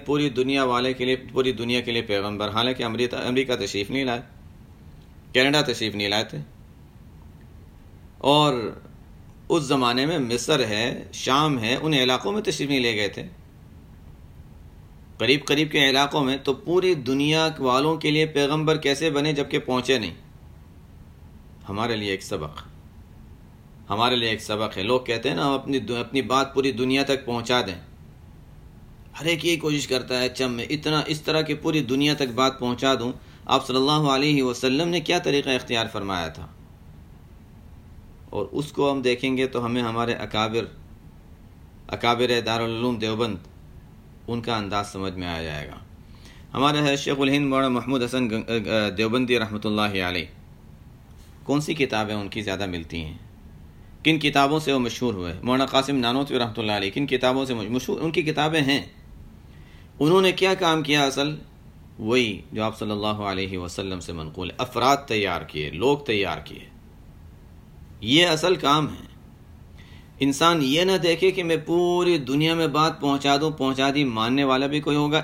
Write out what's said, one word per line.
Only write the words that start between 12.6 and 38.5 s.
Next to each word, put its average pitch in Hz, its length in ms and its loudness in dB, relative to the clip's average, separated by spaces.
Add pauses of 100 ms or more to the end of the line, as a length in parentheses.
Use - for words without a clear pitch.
نہیں 139 100 2
لے 120 160 2
گئے 104 120 0
تھے۔ - 160 -8 (1900)
قریب 135 280 2
قریب 151 260 2
کے 147 180 6
علاقوں 139 340 2
میں، 131 140 0
تو 135 160 -2
پوری 180 400 2
دنیا 147 560 2 (100)
والوں 135 380 2
کے 156 140 0
لیے 156 140 4
پیغمبر 151 520 2
کیسے 143 320 0
بنے 143 240 0
جبکہ 139 260 -2
پہنچے 127 400 0
نہیں؟ 92 140 -6 (1600)
ہمارے 110 260 -2
لیے 104 160 -2
ایک 95 120 -4
سبق، 76 380 -8 (1300)
ہمارے 120 260 2
لیے 117 140 0
ایک 107 120 -2
سبق 107 360 -2
ہے۔ 92 60 -4
لوگ 123 180 2
کہتے 117 280 -2
ہیں 170 60 -2
نا، 156 120 0
ہم 139 40 2
اپنی 135 280 -2
دو-، 120 180 -4
اپنی 120 240 -2
بات 131 320 0
پوری 135 180 2
دنیا 127 320 0
تک 139 220 0
پہنچا 120 360 0
دیں۔ 95 140 -4 (1400)
ہر 147 60 -10
ایک 160 200 0
یہی 170 100 4
کوشش 151 320 -2
کرتا 127 340 -2
ہے، 123 80 0
چم 127 240 -2
میں 117 160 -4
اتنا، 151 360 0
اس 156 160 -4
طرح 156 200 2
کی 151 120 -2
پوری 151 280 0
دنیا 139 320 2
تک 135 220 -2
بات 131 240 2
پہنچا 123 400 0
دوں۔ 120 120 -2 (340)
آپ 135 220 2
صلی 127 80 -2
اللہ 135 160 4
علیہ 147 520 4
وسلم 131 440 0
نے 175 120 0
کیا 170 200 0
طریقہ 143 300 0
اختیار 123 420 0
فرمایا 95 360 -4
تھا؟ 78 200 -12 (1800)
اور - 220 -4